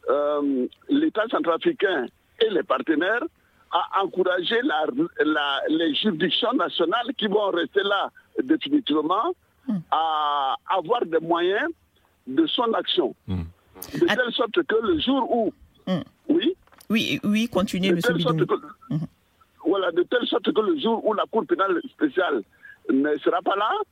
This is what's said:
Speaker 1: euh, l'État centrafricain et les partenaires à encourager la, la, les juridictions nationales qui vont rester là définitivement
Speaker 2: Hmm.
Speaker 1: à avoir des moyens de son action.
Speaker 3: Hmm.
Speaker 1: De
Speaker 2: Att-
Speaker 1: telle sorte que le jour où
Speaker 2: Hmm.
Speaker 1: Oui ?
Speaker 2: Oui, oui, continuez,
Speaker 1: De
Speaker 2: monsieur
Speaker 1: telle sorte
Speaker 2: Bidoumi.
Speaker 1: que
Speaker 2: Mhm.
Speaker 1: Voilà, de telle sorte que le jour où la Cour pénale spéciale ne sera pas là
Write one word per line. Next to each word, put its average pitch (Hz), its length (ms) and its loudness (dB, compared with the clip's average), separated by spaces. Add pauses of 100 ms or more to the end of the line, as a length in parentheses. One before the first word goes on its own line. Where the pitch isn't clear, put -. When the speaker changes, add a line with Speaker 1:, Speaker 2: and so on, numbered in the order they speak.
(100)
Speaker 1:
euh, 143 560 0 (220)
l'État 208 420 2
centrafricain 170 760 0 (340)
et 156 80 4
les 180 140 0
partenaires 160 600 0 (480)
à 180 320 0
encourager 185 600 0
la, 156 240 0 (360)
la, 147 460 0
les 160 260 0
juridictions 185 600 0
nationales 196 640 0
qui 208 80 -4
vont 202 240 0
rester 175 320 -2
là 196 280 -2 (320)
définitivement 156 920 0 (360)
Speaker 2:
Hmm. 196 100 0 (100)
Speaker 1:
à 147 680 0 (220)
avoir 196 260 0
des 165 140 0
moyens 175 500 0 (580)
de 254 200 2
son 226 260 0
action. 175 420 -2 (120)
Speaker 3:
Hmm. 90 160 -4 (580)
Speaker 1:
De 175 60 4
Speaker 2:
Att- 202 100 2
Speaker 1:
telle 247 160 0
sorte 233 300 0
que 214 200 0
le 180 160 2
jour 262 320 0
où 220 220 0 (340)
Speaker 2:
Hmm. 185 140 0 (260)
Speaker 1:
Oui ? 330 280 2 (340)
Speaker 2:
Oui, 208 340 0
oui, 214 260 2
continuez, 185 420 0
Speaker 1:
De 175 60 6
Speaker 2:
monsieur 165 180 2
Speaker 1:
telle 170 80 0
sorte 165 140 2
Speaker 2:
Bidoumi. - 260 0 (260)
Speaker 1:
que - 60 -4
Speaker 2:
Mhm. 156 120 -2 (600)
Speaker 1:
Voilà, 180 260 0
de 175 120 2
telle 240 220 0
sorte - 240 0
que 427 120 2
le 339 180 0
jour 214 260 0
où 214 60 2
la 165 180 0
Cour 220 140 0
pénale 175 460 0
spéciale 151 520 0 (480)
ne 143 280 2
sera 170 240 0
pas 196 140 0
là 214 140 0 (220)